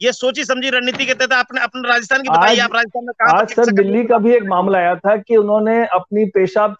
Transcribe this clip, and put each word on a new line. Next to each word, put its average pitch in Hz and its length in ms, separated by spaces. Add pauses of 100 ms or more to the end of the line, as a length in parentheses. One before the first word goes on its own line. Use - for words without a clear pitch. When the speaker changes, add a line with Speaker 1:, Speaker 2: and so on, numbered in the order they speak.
Speaker 1:
ये 240 100
सोची 262 340
समझी 254 240
रणनीति 254 360
के 262 80
तहत 262 200
आपने, 247 280
अपने 247 280
राजस्थान 240 320
की 262 80
बताइए, 175 220
Speaker 2:
आज, 233 80
Speaker 1:
आप 233 160
राजस्थान 233 300
में 240 140
कहाँ 233 140
पर 269 40
Speaker 2:
आज 220 60
सर 214 40
Speaker 1:
चिकित्सा 226 240
कर्मी 196 120
Speaker 2:
दिल्ली 214 240
का 233 100
भी 226 180
एक 220 80
मामला 190 340
आया 175 180
था 202 220
कि 220 200
उन्होंने 214 480
अपनी 202 400
पेशाब 202 540